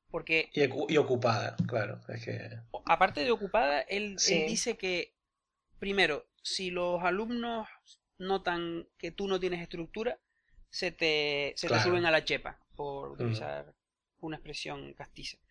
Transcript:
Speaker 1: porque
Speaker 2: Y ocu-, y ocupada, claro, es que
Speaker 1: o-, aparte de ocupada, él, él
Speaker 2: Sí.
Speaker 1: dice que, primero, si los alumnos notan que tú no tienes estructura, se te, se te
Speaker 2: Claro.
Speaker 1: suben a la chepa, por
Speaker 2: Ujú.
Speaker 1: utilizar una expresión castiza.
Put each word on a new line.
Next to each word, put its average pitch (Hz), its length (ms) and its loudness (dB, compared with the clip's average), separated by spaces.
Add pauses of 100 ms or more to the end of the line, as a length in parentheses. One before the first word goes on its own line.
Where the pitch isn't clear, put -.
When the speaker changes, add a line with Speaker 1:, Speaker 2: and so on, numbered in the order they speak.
Speaker 1:
porque 160 440 0
Speaker 2:
Y 147 80 2
ocu-, 139 280 2
y 160 80 4
ocupada, 117 580 4 (120)
claro, 117 420 -2
es 117 140 -8
que 117 260 -8 (220)
Speaker 1:
o-, - 140 -10
aparte 190 380 4
de 247 80 4
ocupada, 220 500 2
él, 202 320 -4
él 180 60 -6
Speaker 2:
Sí. 170 280 4
Speaker 1:
dice 226 300 -2
que, 180 360 -4 (680)
primero, 190 460 2 (160)
si 185 300 -4
los 180 320 0
alumnos 226 640 -2 (500)
notan 175 720 -2 (100)
que 170 140 -8
tú 202 160 -4
no 190 120 0
tienes 175 220 -2
estructura, 170 560 -6 (540)
se 180 200 -2
te, 147 640 2
se - 120 -4
te 127 60 2
Speaker 2:
Claro. 117 160 4
Speaker 1:
suben 175 160 4
a 165 60 6
la 156 140 6
chepa, - 340 -4 (160)
por 139 340 -8
Speaker 2:
Ujú. 139 40 -12 (100)
Speaker 1:
utilizar 143 500 -4 (480)
una 156 160 -6
expresión 143 560 -10
castiza. - 440 -14 (140)